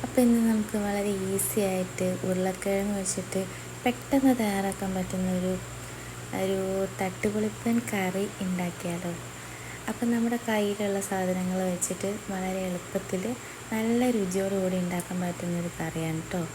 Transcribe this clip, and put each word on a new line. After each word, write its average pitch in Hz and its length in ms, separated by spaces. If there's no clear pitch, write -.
അപ്പോൾ - 160
ഇന്ന് 233 280
നമുക്ക് 214 280
വളരെ 202 260
ഈസി - 260
ആയിട്ട് 185 460
ഉരുളക്കിഴങ്ങ് 196 720
വെച്ചിട്ട് 190 400
പെട്ടെന്ന് 269 560
തയ്യാറാക്കാൻ 196 540
പറ്റുന്ന 185 440
ഒരു, 185 140
ഒരു 190 180
തട്ടുപൊളിപ്പൻ 214 800
കറി 190 320
ഉണ്ടാക്കിയാലോ? 175 680
അപ്പം 233 260
നമ്മുടെ 233 240
കയ്യിലുള്ള 202 520
സാധനങ്ങൾ 185 580
വെച്ചിട്ട് 180 380
വളരെ 185 360
എളുപ്പത്തിൽ 180 560
നല്ല 233 380
രുചിയോടുകൂടി 190 760
ഉണ്ടാക്കാൻ 180 360
പറ്റുന്ന 175 420
ഒരു 175 180
കറിയാണ് 160 420
ട്ടോ. 180 100